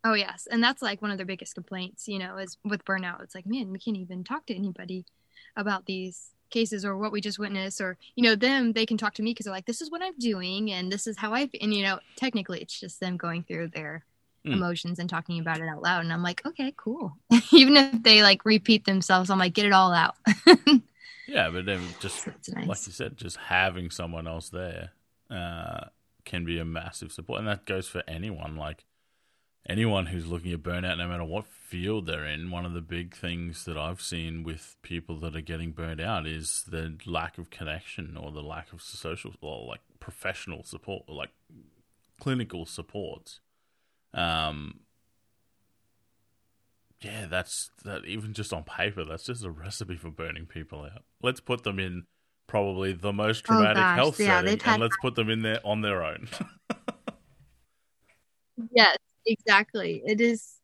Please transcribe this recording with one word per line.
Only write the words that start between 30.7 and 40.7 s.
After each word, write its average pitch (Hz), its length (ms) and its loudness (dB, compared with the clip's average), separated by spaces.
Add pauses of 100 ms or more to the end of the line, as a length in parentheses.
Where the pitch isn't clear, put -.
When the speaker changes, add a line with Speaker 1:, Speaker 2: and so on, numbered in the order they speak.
Speaker 2:
no 87 100 -4
matter 87 160 -4
what 90 220 -6
field 92 600 -6
they're 78 200 -4
in. 80 240 -8
One 87 160 -6
of 87 80 -8
the 85 80 -6
big 87 340 -10
things 85 500 -8
that 80 120 -8
I've 82 240 -8
seen 82 420 -8
with 80 380 -12
people 82 380 -10
that 80 160 -8
are 80 60 -8
getting 82 300 -8
burnt 82 280 -10
out 87 260 -6
is 80 420 -8
the 80 380 -8
lack 85 320 -6
of 85 120 -16
connection - 640 -12
or 76 160 -12
the 76 100 -12
lack 80 300 -14
of 87 100 -20
social - 600 -12
or, 62 240 -12
like, 58 160 -14 (180)
professional - 640 -10
support - 440 -12